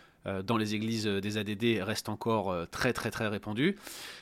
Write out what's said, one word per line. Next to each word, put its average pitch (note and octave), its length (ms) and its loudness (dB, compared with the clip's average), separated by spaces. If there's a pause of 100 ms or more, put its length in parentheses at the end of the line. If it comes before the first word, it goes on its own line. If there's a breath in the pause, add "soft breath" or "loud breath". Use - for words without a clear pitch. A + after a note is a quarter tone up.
(260 soft breath)
euh, G2 160 -2
dans A2+ 160 2
les G#2+ 160 0
églises, A2 320 0
euh, G2 160 2
des G#2 160 -2
A G#2 60 0
D G#2 120 -2
D, A2 260 4
reste G#2+ 280 -2
encore, G#2+ 400 2
euh, E2+ 160 0
très, - 260 0
très, - 180 -2
très A2 180 -2
répandue. G#2+ 500 0 (440 loud breath)